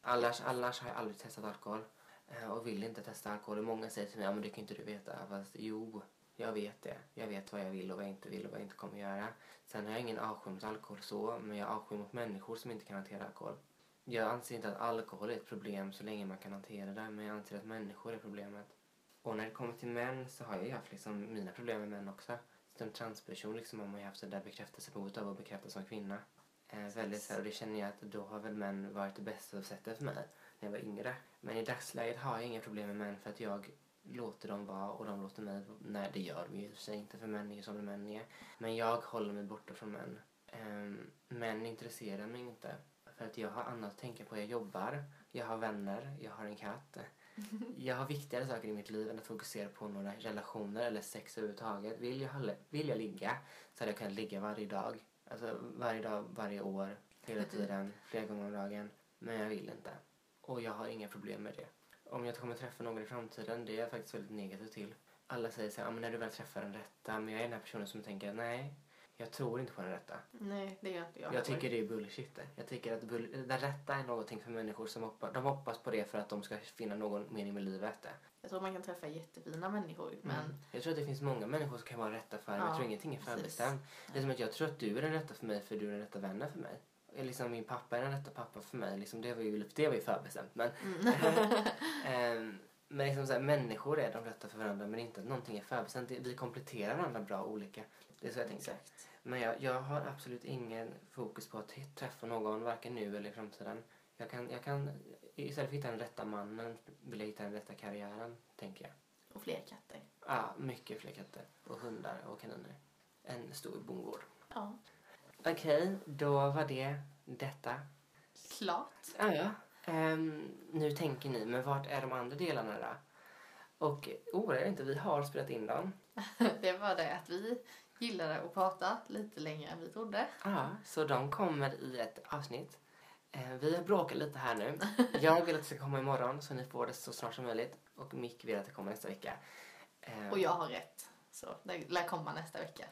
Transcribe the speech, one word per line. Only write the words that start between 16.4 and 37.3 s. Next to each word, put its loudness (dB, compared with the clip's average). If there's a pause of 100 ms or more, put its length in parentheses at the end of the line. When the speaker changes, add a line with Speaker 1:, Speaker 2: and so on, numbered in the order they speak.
Speaker 1:
hantera -6
det, -4
men -6
jag -2
anser -6
att -6
människor -6
är -4
problemet. -8 (540)
Och 0
när 2
det -4
kommer -2
till -6
män 0
så -12
har -2
jag 0
ju -2
haft -6
liksom -4
mina -2
problem -2
med -4
män -6
också. -6 (400)
Som -4
transperson -6
liksom -6
har -4
man -6
ju -8
haft -10
det -6
där -2
bekräftelsebehovet -8
av 0
att -4
bekräftas -8
som -6
kvinna. -4 (560)
Eh, -6
väldigt 0
så -4
här, 2
och -2
det -2
känner -2
jag 0
att -10
då -4
har -6
väl -4
män 0
varit 0
det -8
bästa -6
sättet -6
för -2
mig 0
när -4 (360)
jag -4
var -2
yngre. -2 (260)
Men -2
i 2
dagsläget 0
har 0
jag -2
inga -2
problem -4
med -2
män -2
för -8
att -8
jag -2 (340)
låter -6
dem -2
vara -2
och -4
de -2
låter -6
mig -2
vara. -14
Nej, -2
det -2
gör -4
de -4
ju -4
i -10
och -14
för -12
sig -4
inte, -10
för -8
män -2